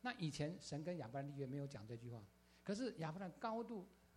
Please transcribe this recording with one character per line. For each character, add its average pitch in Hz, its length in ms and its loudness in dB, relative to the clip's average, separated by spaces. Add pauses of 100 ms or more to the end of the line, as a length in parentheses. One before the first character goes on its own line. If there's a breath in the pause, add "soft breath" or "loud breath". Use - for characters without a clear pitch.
那 247 120 2
以 160 180 4
前 151 280 4
神 151 240 0
跟 175 140 2
亚 127 100 -2
伯 135 140 0
拉 139 60 0
罕 143 80 -4
立 - 20 -4
约 139 80 2
没 135 120 0
有 143 100 0
讲 113 180 -6
这 117 100 -4
句 120 140 -6
话， 113 160 -6 (380 loud breath)
可 196 100 2
是 233 240 2
亚 156 140 2
伯 175 80 -4
拉 196 80 -2
罕 160 100 -6
高 226 260 2
度 220 240 -4 (300)